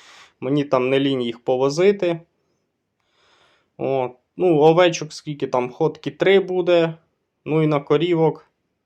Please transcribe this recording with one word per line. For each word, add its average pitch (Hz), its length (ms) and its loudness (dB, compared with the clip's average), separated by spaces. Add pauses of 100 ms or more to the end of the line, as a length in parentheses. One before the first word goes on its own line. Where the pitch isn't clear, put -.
(400)
Мені 139 240 -2
там 131 260 0
не 135 100 2
лінь 135 220 -2
їх 117 220 -8
повозити. 165 760 0 (1600)
От. 131 340 -4 (240)
Ну, 170 240 2
овечок 160 520 4
скільки 143 340 -10
там, 123 240 -2
ходки 151 400 -6
три 185 300 2
буде. 175 540 0 (500)
Ну 156 180 0
і 156 40 2
на 147 140 0
корівок 160 680 0 (400)